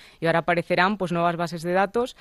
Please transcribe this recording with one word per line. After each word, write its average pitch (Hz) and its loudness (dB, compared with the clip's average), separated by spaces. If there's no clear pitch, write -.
y 160 -4
ahora 165 2
aparecerán, 175 0
pues, 180 -4
nuevas 170 0
bases 165 -6
de 175 -4
datos, 202 0